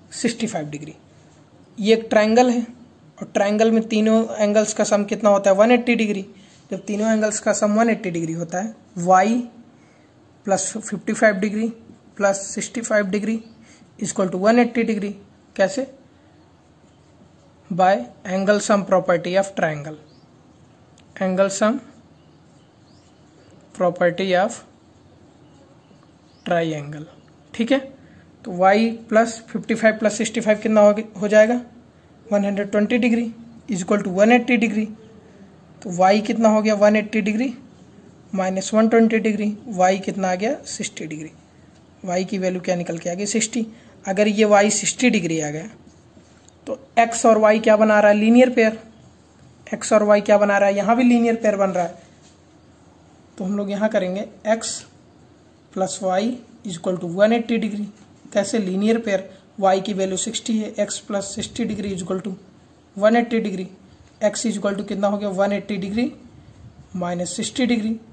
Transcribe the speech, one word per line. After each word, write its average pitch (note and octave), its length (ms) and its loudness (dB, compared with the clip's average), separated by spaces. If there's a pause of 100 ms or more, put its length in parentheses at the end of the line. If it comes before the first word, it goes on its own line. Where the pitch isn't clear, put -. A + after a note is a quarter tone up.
(120)
सिक्सटी A3+ 340 -4
फ़ाइव D#3 200 -6
degree। D3 280 -14 (840)
ये G#3+ 160 2
एक A3 160 -2
triangle A3 400 4
है A#3+ 120 0 (560)
और - 160 -14
triangle G#3+ 360 2
में A3+ 180 2
तीनों A3 360 2 (120)
angles G#3+ 380 0
का G#3+ 100 0
sum G#3 200 0
कितना G3+ 260 0
होता G3 200 4
है, F#3+ 60 6
वन A3+ 160 6
एट्टी A#3+ 220 2
degree। G3+ 320 -2 (440)
जब F#3+ 140 -10
तीनों G#3 280 -2
angles G#3+ 280 0
का G#3+ 120 0
sum G#3 220 0
वन A3+ 160 4
eighty G#3 200 -4
degree E3 220 -4
होता E3+ 280 -6
है, A3 140 -8 (240)
y F#3 360 4 (1120)
plus F#3+ 300 -2
fifty G#3+ 360 -8
five G#3+ 220 2
degree G#3+ 340 -4 (480)
plus G3 200 0 (100)
sixty - 340 -10
five G#3+ 260 0
degree G#3+ 340 -4 (600)
is G3 80 -6
equal F#3+ 180 -2
to F3 60 -6
वन G#3 240 2
एट्टी A#3+ 240 2
degree। G#3 260 -4 (480)
कैसे, G3 260 0 (1900)
by F#3 220 2 (360)
angle G3 320 0
sum G3+ 240 2
property F3+ 500 0
of G3 180 2
triangle, D3+ 460 -6 (1200)
angle F#3+ 300 0
sum A3 260 0 (2000)
property F3+ 520 -2 (100)
of A3 180 -2 (1900)
triangle, D#3 600 -4 (480)
ठीक A#3 180 -2
है। C4 60 2 (640)
तो - 160 -10
y G3 180 6 (300)
plus A3+ 300 2 (100)
फिफ्टी G#3+ 260 -4
फ़ाइव A3 220 2
प्लस G#3+ 220 -2
सिक्सटी A3+ 220 -4
फ़ाइव G#3+ 180 0
कितना G#3+ 220 2
हो, G#3 140 8 (260)
हो G#3 80 -4
जाएगा, A3 320 4 (640)
one G3+ 180 0
hundred G3+ 260 -4
twenty G#3+ 280 2
degree A#3 300 0 (420)
is F#3 140 -4
equal G#3 180 0
to G3 60 -6
वन G3+ 240 4
एटी A#3+ 260 4
degree। G#3+ 280 -2 (960)
तो G3+ 160 -12
y G3 280 4
कितना A3+ 220 2
हो G#3+ 140 4
गया, G#3+ 120 2
वन G#3 220 4
एटी G#3+ 240 -2
डिग्री A3 320 -2 (840)
minus F#3+ 400 -4
one A3 140 4
ट्वेंटी A3+ 300 4
degree, G#3 280 -2 (260)
y F#3 280 2
कितना F#3 300 -4
आ F#3 40 0
गया, A3 200 -2 (120)
सिक्सटी - 400 -10
degree। D#3 240 -14 (800)
y F#3 140 -2
की F#3+ 140 -6
value F#3 220 -2
क्या F3+ 160 -2
निकल F3 220 -6
के F3 120 -8
आ F3 40 -6
गई, G3+ 120 -6
सिक्सटी। A3 400 -2 (380)
अगर G3+ 240 2
ये G#3+ 180 2
y G#3 240 6
sixty A#3+ 400 0
degree E3 300 -2
आ D3+ 100 -6
गया, E3 180 -10 (1000)
तो C4 120 -8 (200)
x A#3 280 0
और A3 140 6
y A3 220 4
क्या G#3+ 140 6
बना G#3+ 240 4
रहा G#3 100 6
है, G#3 60 4
लीनियर A#3 340 6
pair। A3 280 0 (960)
x - 180 -4
और G#3+ 160 4
y G#3 160 6
क्या G#3 140 4
बना G3+ 200 2
रहा G3 100 4
है, G3+ 80 0
यहाँ G3+ 200 0
भी B3+ 80 2
लीनियर A#3 320 4
pair G#3 200 0
बन G3 140 0
रहा F3 140 -2
है। - 180 -10 (1400)
तो G3+ 60 -8
हम G3+ 120 -4
लोग G3+ 140 -4
यहाँ G3+ 180 -2
करेंगे F#3+ 380 -4 (220)
x - 320 -4 (920)
plus F#3+ 280 -4
y F#3 200 0 (420)
is F3+ 120 -10
equal F3+ 220 -4
to E3+ 160 -8
one G#3 180 4
eighty A#3 280 0
degree। G#3 260 -6 (460)
कैसे? G3+ 260 -2
लीनियर G3+ 400 0
पेयर, G3 300 -4 (320)
y F#3+ 220 4
की G#3 120 -6
वैल्यू F#3+ 240 -2
सिक्सटी A3 400 -4
है, G#3 180 -6
x G3+ 320 -4
plus G3 260 -6
sixty A3+ 360 -6
degree G3+ 240 -6
is F3+ 80 -8
equal F#3+ 240 -6
to F#3 80 -8 (640)
one G#3+ 200 4
eighty A#3 280 0
degree, F#3 220 -6 (580)
x G3+ 220 -2
is G#3 120 -2
equal G3 200 -2
to G3+ 100 -8
कितना G3+ 200 -2
हो G3+ 100 -2
गया? G#3 120 -4
वन G3 220 0
एटी G3+ 280 -6
degree G#3 280 -2 (920)
minus F3 340 -6
सिक्सटी B3 300 -2
degree A3+ 280 -2 (180)